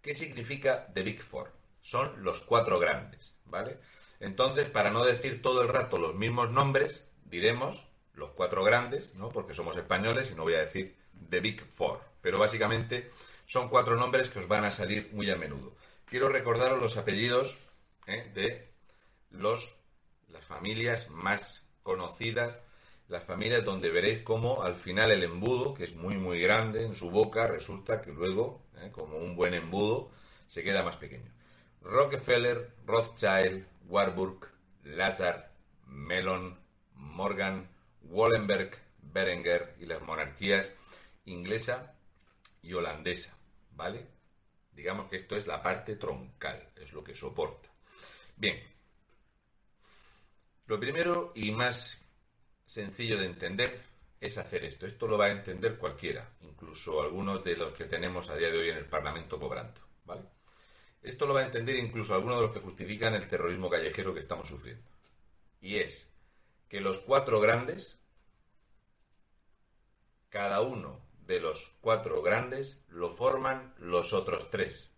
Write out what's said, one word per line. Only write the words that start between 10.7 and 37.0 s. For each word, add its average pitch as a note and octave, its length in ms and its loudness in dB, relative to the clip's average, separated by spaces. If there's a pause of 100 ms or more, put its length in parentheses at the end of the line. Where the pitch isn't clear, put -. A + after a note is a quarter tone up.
The F2+ 120 0
Big A2 200 -2
Four. - 400 -4 (200)
Pero F#2 180 0
básicamente A2+ 720 2 (360)
son B2 220 -2
cuatro A#2+ 280 6
nombres B2 340 4
que - 80 -8
os F2+ 80 -6
van G#2 180 4
a G2+ 60 2
salir G2+ 420 -2
muy G2+ 200 0
a F2+ 40 0
menudo. D2 380 -8 (300)
Quiero C3 240 2
recordaros B2+ 520 4
los A2 160 0
apellidos, A#2+ 640 2 (480)
¿eh? G#2 260 -8
de - 400 -4 (580)
los, A2 440 -2 (540)
las D#2+ 160 -20
familias A2 680 -4
más F#2+ 540 -4 (180)
conocidas, A2 800 -4 (460)
las F2 160 -8
familias G#2+ 440 0
donde F#2 240 0
veréis G2+ 320 4
cómo A2+ 400 2
al F2+ 140 0
final G2+ 340 4
el F#2+ 120 6
embudo, B2 520 0
que F2+ 100 -6
es E2+ 100 -8
muy, F2+ 220 -4
muy F2+ 240 -2
grande A2 460 2
en G#2 80 -6
su F2 160 -6
boca, A2 360 8
resulta F#2+ 540 -2
que - 100 -12
luego, F#2+ 540 0 (140)
¿eh? F#2 120 -14
como D#2 280 -8
un F2 180 -4
buen F2+ 160 4
embudo, G2+ 580 0 (380)
se E2+ 140 -8
queda F#2+ 200 2
más F2 140 -2
pequeño. - 340 -14 (520)
Rockefeller, B2 920 2 (120)
Rothschild, F#2+ 800 4 (220)
Warburg, F#2+ 600 0 (360)
Lazar, F2+ 680 0 (340)
Mellon, F#2 720 -4 (360)
Morgan, F#2+ 760 -4 (360)